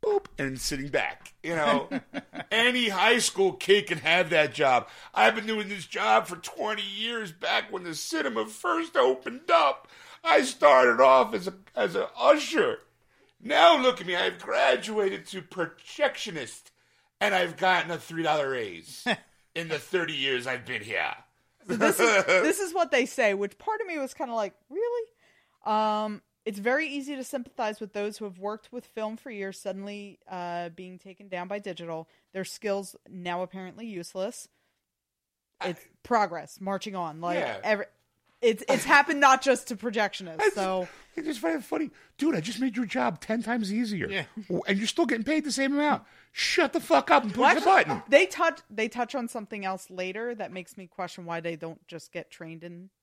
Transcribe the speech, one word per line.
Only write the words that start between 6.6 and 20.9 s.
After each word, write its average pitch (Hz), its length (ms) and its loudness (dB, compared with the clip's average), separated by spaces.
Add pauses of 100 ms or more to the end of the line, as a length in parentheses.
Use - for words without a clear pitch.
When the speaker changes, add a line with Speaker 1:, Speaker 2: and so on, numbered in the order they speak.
Speaker 1:
years. 208 500 -6
Back 214 400 -2
when 185 120 -8
the 165 100 -8
cinema 247 500 -4
first 330 540 -4
opened 262 520 0
up, 311 380 2 (340)
I 320 200 6
started 254 600 6
off - 300 8
as 104 160 -4
a, 185 60 -10 (200)
as - 200 0
an - 120 0 (140)
usher. 262 600 2 (600)
Now 302 400 6
look 254 220 2
at 170 40 -10
me. 180 100 -2
I've 180 240 -2
graduated 214 880 0
to 190 140 -10
projectionist, 180 1200 -6 (560)
and 202 140 0
I've 175 220 0
gotten 180 340 2
a 165 80 -6
three 165 240 -8
dollar 151 280 0
raise 101 540 -8 (260)
<laughs> - 240 -20
in 165 140 -8
the 156 100 -4
thirty 165 360 -2
years 135 320 -2
I've 127 200 -6
been 120 160 -6
here. 95 320 -4 (540)